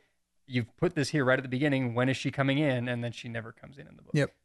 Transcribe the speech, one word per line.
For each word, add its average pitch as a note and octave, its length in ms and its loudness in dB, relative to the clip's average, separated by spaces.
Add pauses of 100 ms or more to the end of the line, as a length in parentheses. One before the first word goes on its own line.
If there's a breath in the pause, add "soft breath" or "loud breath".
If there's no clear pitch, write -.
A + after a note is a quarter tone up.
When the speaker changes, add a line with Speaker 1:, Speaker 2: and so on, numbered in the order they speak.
(460)
Speaker 1:
you've B2 300 -2
put - 180 2
this C#3 160 2
here D3 140 2
right B2+ 140 6
at C3+ 40 -4
the C3 60 -10
beginning. C3 460 0
When B2+ 160 2
is B2+ 80 2
she C#3 120 -2
coming C#3 280 0
in?" B2+ 300 2
And A#2+ 140 -4
then A#2+ 100 -4
she - 180 -14
never A2+ 220 -8
comes C3+ 260 -20
in D3+ 100 -20
in - 80 -20
the - 60 -20
book. - 120 -14
Speaker 2:
Yep. D3 200 0 (100)